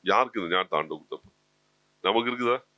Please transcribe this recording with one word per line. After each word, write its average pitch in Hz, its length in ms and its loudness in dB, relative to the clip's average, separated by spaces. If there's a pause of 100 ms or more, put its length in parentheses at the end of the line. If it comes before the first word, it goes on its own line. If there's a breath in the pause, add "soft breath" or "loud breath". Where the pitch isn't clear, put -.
யாருக்கு 104 400 2
இந்த 85 120 -2
ஞானத்தை 92 260 0
ஆண்டவர் 78 240 -6
கொடுத்தப்ப? - 280 -16 (680)
நமக்கு 113 300 0
இருக்குதா? 123 320 -2 (140)